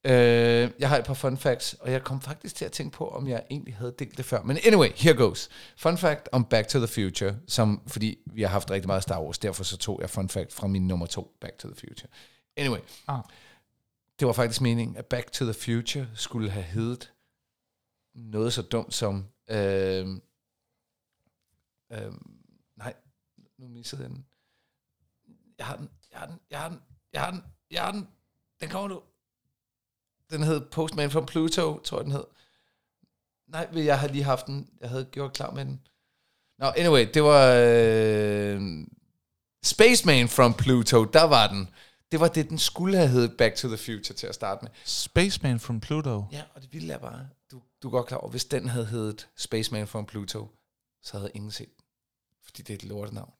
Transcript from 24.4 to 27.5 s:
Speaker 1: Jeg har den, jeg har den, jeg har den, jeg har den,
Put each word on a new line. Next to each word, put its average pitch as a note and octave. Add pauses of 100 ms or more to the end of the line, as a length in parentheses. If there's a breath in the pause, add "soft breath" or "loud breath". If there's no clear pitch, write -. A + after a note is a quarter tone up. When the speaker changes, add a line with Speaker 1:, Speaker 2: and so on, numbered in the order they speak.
Speaker 1:
Jeg -
har C#3
den, - (220)
jeg -
har -
den, E3 (120)
jeg C#3+
har E3
den, E3+ (320)
jeg -
har F#3
den, F#3 (280)